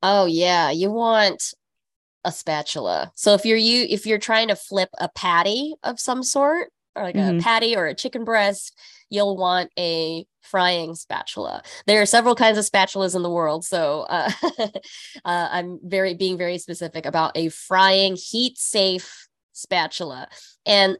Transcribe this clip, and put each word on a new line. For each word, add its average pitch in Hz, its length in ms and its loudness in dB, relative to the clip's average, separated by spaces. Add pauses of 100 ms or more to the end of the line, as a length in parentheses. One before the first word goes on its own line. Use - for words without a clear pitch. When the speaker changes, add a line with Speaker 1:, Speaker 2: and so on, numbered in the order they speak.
Speaker 1:
Oh, 196 240 4
yeah. 170 440 2
You 180 200 0
want 220 640 2 (720)
a 175 80 -2
spatula. 135 840 -4
So 208 200 4
if 202 100 2
you're, 226 140 4
you, 233 300 2
if 202 180 -4
you're 220 120 0
trying 220 300 0
to 196 80 2
flip 190 320 -2 (100)
a 175 100 -4
patty 202 760 0
of 240 180 -6
some 254 220 -2
sort, 285 480 0 (240)
or - 80 -6
like 180 120 -6
a 196 40 0
Speaker 2:
Mm-hmm. 185 220 2
Speaker 1:
patty 226 360 2
or 175 100 0
a 143 80 -4
chicken 247 300 -8
breast, 208 500 0 (360)
you'll 202 260 0
want 180 420 0
a 165 460 -4 (160)
frying 175 540 0
spatula. - 680 -10 (240)
There 208 140 6
are 208 60 4
several 233 280 6
kinds 220 220 6
of 208 80 -2
spatulas 190 500 0
in 180 80 -2
the 175 80 -2
world. 165 360 -2
So, 156 420 -2
uh, 170 220 0 (120)
<laughs> - 160 -2
uh, 220 100 -2 (560)
I'm 175 580 -4
very, 190 320 -2
being 185 240 -2
very 175 180 -4
specific 165 480 -10
about 156 320 -2
a 165 140 -2
frying 190 680 2
heat 247 400 -4
safe - 720 -2 (240)
spatula. 160 720 -6 (380)
And 196 360 4